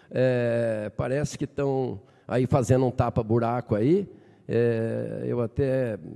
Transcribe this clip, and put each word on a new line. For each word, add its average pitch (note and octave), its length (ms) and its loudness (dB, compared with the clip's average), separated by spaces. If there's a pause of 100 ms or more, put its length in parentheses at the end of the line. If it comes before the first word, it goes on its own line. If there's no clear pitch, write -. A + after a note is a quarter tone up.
é, A#2 880 0
parece C#3 400 -4
que C#3+ 100 -6
tão C3 540 -2 (260)
aí B2 180 2
fazendo C3 400 4
um A#2+ 60 2
tapa-buraco A#2 800 0
aí. D3+ 360 2 (380)
É, A2+ 800 0
eu A#2+ 140 -2
até, B2+ 580 -2 (180)